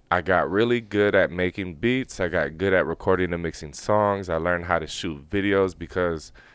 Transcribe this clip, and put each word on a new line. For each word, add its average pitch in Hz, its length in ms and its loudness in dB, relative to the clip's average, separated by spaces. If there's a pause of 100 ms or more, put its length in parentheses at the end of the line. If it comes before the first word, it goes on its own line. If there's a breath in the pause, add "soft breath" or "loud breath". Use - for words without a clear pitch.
(100)
I 90 100 2
got 85 300 2
really 117 320 2
good 104 320 2
at 90 160 4
making 90 460 -4
beats. 120 440 -2
I 90 80 0
got 80 300 -2
good 95 160 2
at 87 100 4
recording 87 480 0
and 85 100 -4
mixing 78 300 -8
songs. 101 560 0
I 85 80 0
learned 85 300 -2
how 87 120 2
to 78 80 -8
shoot 78 440 -8
videos 98 460 2
because 85 540 -4 (240 soft breath)